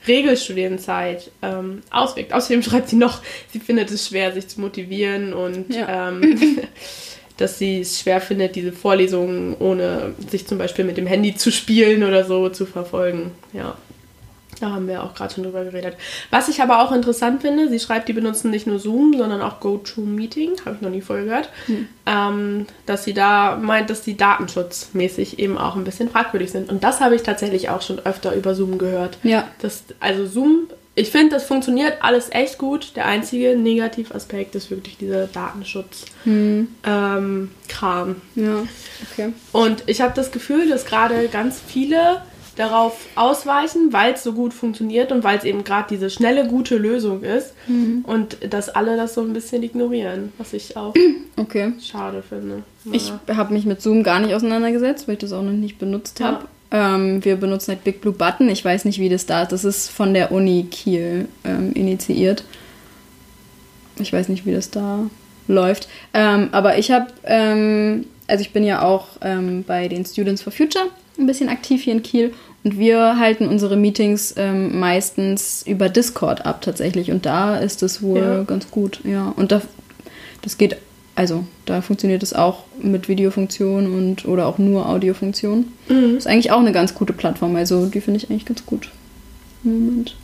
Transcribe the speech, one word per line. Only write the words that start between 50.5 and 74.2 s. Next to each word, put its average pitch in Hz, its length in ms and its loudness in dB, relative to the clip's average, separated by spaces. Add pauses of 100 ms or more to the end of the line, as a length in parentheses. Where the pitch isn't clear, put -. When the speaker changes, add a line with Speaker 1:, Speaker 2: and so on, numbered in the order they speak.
Speaker 1:
ich - 240 -10
auch 214 180 -10 (220)
Speaker 2:
<clears throat> - 220 -12
Okay. 214 340 -2 (100)
Speaker 1:
schade 196 400 -10
finde. 202 420 -10 (280)
Speaker 2:
Ich 208 220 -4 (160)
Speaker 1:
Ja. 220 80 -2
Speaker 2:
habe 208 160 0
mich 208 100 0
mit 202 180 -2
Zoom 220 220 4
gar 180 160 4
nicht 208 140 2
auseinandergesetzt, 233 760 0
weil 208 60 -2
ich 208 80 -6
das 202 100 -8
auch 190 120 -6
noch 196 100 -2
nicht 208 260 -4
benutzt 196 400 -6
Speaker 1:
Ja. 247 60 -2
Speaker 2:
hab. - 220 -4 (240)
Ähm, 190 520 2
wir 196 140 2
benutzen 196 340 -2
halt 190 140 -6
Big 196 160 -2
Blue 208 120 0
Button. 185 360 2
Ich 202 160 -2
weiß 185 180 2
nicht, 196 160 0
wie 190 80 2
das 185 180 0
da 170 180 0
ist. 180 100 -4
Das 185 100 -4
ist 196 260 -2
von 196 240 2
der 185 200 2
Uni 180 360 4
Kiel, 175 600 -2 (160)
ähm, 185 280 -2
initiiert. 190 720 0 (1600)
Ich 202 120 -4
weiß 185 160 0
nicht, 190 180 -4
wie 196 60 -2
das 185 180 -2
da 202 360 -4 (420)
läuft. 190 400 2 (260)
Ähm, 208 380 4
aber 196 260 4
ich 214 140 2
hab, 247 220 2 (100)
ähm, 214 840 2 (220)
also 202 140 2
ich - 100 -8
bin 208 140 2
ja 202 160 2
auch, 190 260 2 (140)
ähm, 185 440 -2
bei 180 220 -2
den 180 180 -4
Students 202 360 -2
for 214 100 -10
Future 349 360 0 (300)
ein 277 80 2
bisschen 262 220 2
aktiv 254 360 0
hier 233 100 0
in 220 100 2
Kiel. 233 300 2 (300)
Und 202 140 0
wir 226 400 6
halten 226 300 4
unsere 202 300 2
Meetings, 208 600 2